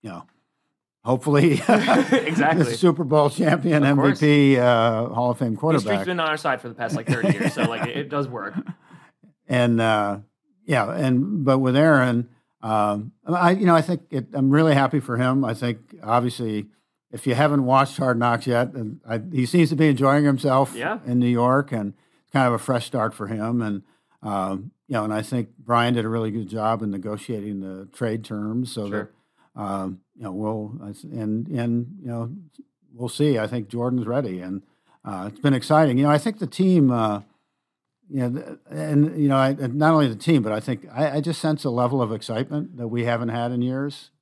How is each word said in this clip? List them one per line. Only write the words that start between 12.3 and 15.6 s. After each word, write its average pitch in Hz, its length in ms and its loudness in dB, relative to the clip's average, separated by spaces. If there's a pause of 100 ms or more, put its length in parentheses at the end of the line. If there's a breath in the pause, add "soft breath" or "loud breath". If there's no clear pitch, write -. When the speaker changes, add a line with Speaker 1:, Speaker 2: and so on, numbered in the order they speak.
Speaker 1:
um, 104 520 -2 (120)
I, 180 260 2
you 196 140 2
know, 170 120 6
I 156 40 6
think 165 200 -4 (100)
it, 120 220 -4
I'm 135 160 2
really 151 260 6
happy 139 240 2
for 120 160 -6
him. 127 300 0
I 113 80 -4
think, 117 260 -4 (240)